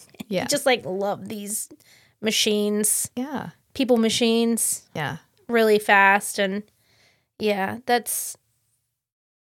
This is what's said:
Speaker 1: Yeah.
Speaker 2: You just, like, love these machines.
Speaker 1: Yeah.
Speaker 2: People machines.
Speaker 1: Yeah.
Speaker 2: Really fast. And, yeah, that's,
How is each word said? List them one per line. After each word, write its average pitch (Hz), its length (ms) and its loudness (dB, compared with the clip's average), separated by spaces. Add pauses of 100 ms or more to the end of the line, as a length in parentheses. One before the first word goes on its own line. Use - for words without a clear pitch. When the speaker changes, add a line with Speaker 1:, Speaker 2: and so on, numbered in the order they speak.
(280)
Speaker 1:
Yeah. 185 160 -4
Speaker 2:
You - 40 -6
just, 285 180 -2
like, 247 200 2
love 196 420 -6
these 208 400 -10 (540)
machines. 208 960 0
Speaker 1:
Yeah. 247 320 -8 (240)
Speaker 2:
People 247 240 2
machines. 226 1000 0
Speaker 1:
Yeah. 160 220 -6 (320)
Speaker 2:
Really 220 280 4
fast. 202 600 4
And, 202 240 -2 (760)
yeah, 208 480 -2
that's, - 520 -2 (1080)